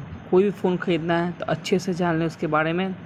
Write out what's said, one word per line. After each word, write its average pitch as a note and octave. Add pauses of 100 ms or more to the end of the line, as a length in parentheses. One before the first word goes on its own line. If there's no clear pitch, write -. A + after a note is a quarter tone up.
(320)
कोई F#3
भी G3+
फ़ोन F#3
ख़रीदना E3+
है F3
तो -
अच्छे F3
से F3+
जान E3+
लें E3
उसके D#3+
बारे D#3
में, F#3 (100)